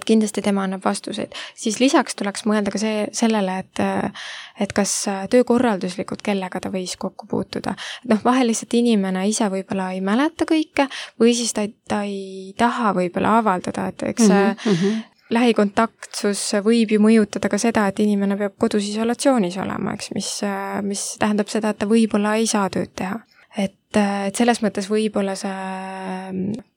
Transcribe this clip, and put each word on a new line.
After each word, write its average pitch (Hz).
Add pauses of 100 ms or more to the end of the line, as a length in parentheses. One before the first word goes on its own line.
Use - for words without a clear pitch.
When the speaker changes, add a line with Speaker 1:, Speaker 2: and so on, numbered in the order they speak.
Speaker 1:
kindlasti 220
tema 196
annab 190
vastuseid. - (260)
Siis 214
lisaks 269
tuleks 202
mõelda 208
ka 202
see, 214
sellele, 202
et, - (840)
et 190
kas, 202 (140)
äh, 196
töökorralduslikult, 208
kellega 185
ta 196
võis 185
kokku -
puutuda. - (240)
Et 226
noh, 208
vahel 247
lihtsalt 226
inimene 196
ise 214
võib-olla 190
ei 190
mäleta 262
kõike 311 (300)
või 233
siis 233
ta 208
ei, 226
ta 208
ei 190
taha 233
võib-olla 180
avaldada, 190
et -
eks, -
Speaker 2:
Mhm, 196
Speaker 1:
äh, 220
Speaker 2:
mhm. 202 (320)
Speaker 1:
lähikontaktsus 214 (180)
võib 220
ju 208
mõjutada 214
ka 208
seda, 226
et 196
inimene 202
peab 202
kodus 202
isolatsioonis 220
olema, 202
eks, -
mis, 202 (160)
äh, 196
mis 202 (160)
tähendab 208
seda, 214
et -
ta 202
võib-olla 214
ei 226
saa 196
tööd -
teha. 202 (380)
Et, -
äh, 202
et 196
selles 233
mõttes 202
võib-olla 208
see 190 (140)